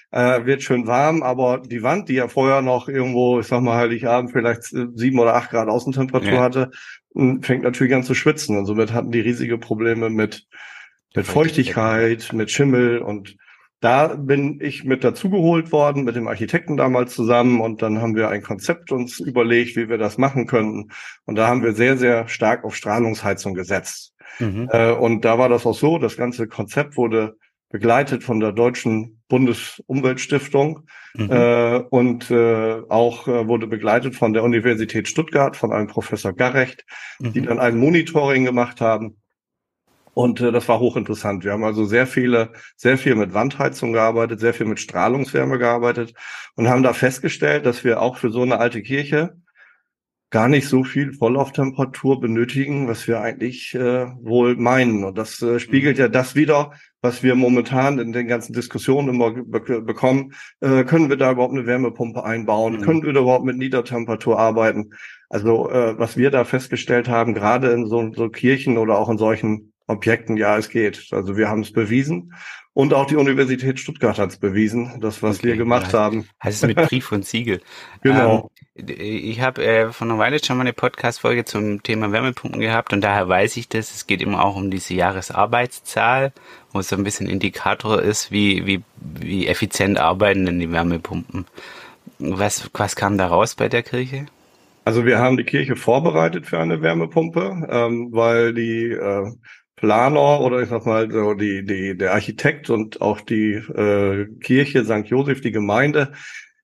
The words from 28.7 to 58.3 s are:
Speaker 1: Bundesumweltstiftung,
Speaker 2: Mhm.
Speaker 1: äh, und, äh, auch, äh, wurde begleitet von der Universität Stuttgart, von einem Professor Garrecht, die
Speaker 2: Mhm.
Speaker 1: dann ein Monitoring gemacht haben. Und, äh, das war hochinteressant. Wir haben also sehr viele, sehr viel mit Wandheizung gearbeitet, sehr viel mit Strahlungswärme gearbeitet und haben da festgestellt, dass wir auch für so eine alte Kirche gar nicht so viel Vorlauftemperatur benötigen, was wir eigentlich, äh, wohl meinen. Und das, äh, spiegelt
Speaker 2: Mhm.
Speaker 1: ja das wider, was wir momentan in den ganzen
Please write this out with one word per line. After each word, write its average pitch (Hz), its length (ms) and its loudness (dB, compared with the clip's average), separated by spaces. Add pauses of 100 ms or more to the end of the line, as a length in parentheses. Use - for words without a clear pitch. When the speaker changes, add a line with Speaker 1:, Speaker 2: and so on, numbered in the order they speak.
Speaker 1:
Bundesumweltstiftung, 131 1600 -2 (240)
Speaker 2:
Mhm. 107 180 -4
Speaker 1:
äh, 120 460 4 (140)
und, 123 400 2
äh, 113 580 2
auch, 120 400 2
äh, 120 180 0
wurde 113 200 0
begleitet 110 500 0
von 110 160 2
der 110 120 2
Universität 113 640 0
Stuttgart, 151 500 0
von 110 160 -2
einem 104 140 -2
Professor 104 440 -6
Garrecht, 131 540 0 (320)
die 113 240 -4
Speaker 2:
Mhm. 120 40 -4
Speaker 1:
dann 117 120 0
ein 120 180 2
Monitoring 139 720 2
gemacht 123 340 0
haben. 110 380 0 (1000)
Und, 123 240 2
äh, 120 120 2
das 117 160 0
war 113 100 4
hochinteressant. 107 640 -2
Wir 101 60 -4
haben 104 140 -2
also 107 200 0
sehr 117 220 2
viele, 123 460 0 (240)
sehr 131 220 2
viel 131 180 2
mit 98 180 0
Wandheizung 127 580 -2
gearbeitet, 113 460 0
sehr 113 160 0
viel 113 120 -4
mit 107 120 -4
Strahlungswärme 131 800 -2
gearbeitet 120 560 0 (400)
und 117 140 2
haben 127 160 6
da 127 80 4
festgestellt, 147 760 0
dass 120 160 -2
wir 113 180 2
auch 123 160 0
für 123 140 -2
so 120 120 -2
eine 123 180 0
alte 120 220 0
Kirche 147 520 -2 (960)
gar 110 160 2
nicht 139 220 4
so 131 160 2
viel 139 300 -4
Vorlauftemperatur 135 1080 0
benötigen, 135 640 -2
was 113 220 -6
wir 113 140 -2
eigentlich, 117 520 -8
äh, 123 320 -2 (160)
wohl 120 320 2
meinen. 120 480 2
Und 95 160 -6
das, - 240 -8
äh, 120 160 0
spiegelt 135 380 2
Speaker 2:
Mhm. 135 60 4
Speaker 1:
ja 120 60 4
das 127 280 0
wider, 147 340 2 (320)
was 123 220 -2
wir 127 100 4
momentan 127 640 2
in 117 140 -6
den 120 160 -4
ganzen 117 240 -4